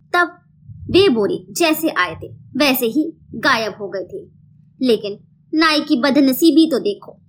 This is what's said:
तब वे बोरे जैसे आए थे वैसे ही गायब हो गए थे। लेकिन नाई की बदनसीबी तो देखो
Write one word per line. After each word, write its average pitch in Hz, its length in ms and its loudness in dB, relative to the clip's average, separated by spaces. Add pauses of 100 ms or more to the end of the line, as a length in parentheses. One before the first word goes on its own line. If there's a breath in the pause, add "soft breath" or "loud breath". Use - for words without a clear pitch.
(140)
तब 349 280 0 (280)
वे - 400 2
बोरे 202 420 -2
जैसे 311 380 -2
आए 170 260 -4
थे - 180 -16
वैसे 262 520 -2
ही 302 280 -2 (220)
गायब 226 440 -2
हो 202 100 -10
गए 185 140 -8
थे। - 360 -16 (420)
लेकिन 214 460 -2 (320)
नाई 311 220 2
की 294 200 0
बदनसीबी 285 720 4
तो 240 80 0
देखो - 500 -8